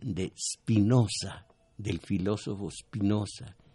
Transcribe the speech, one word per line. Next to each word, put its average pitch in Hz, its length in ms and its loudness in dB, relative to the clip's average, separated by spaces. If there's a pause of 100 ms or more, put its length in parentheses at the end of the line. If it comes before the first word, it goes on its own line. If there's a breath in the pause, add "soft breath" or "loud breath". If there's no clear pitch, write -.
de 92 320 -4
Spinoza, 107 1120 2 (300)
del 95 220 -4
filósofo 101 680 -2
Spinoza, - 880 -2 (200 soft breath)